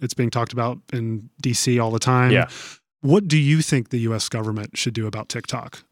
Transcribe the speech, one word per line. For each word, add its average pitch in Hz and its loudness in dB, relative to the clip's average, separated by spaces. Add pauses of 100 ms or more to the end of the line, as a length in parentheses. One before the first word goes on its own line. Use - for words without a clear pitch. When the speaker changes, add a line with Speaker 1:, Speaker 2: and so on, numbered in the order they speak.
Speaker 1:
It's 123 -6
being 123 -2
talked 117 -2
about 120 -4 (140)
in 113 -6 (100)
D 123 0
C 123 2
all 113 0
the 113 -2
time. 127 6
Speaker 2:
Yeah. 87 4 (520)
Speaker 1:
What 180 4
do 156 4
you 151 4
think 127 0
the 123 -2
U 113 0
S 107 -4
government 107 -6
should 117 -4
do 110 -4
about 110 -8
TikTok? 120 -10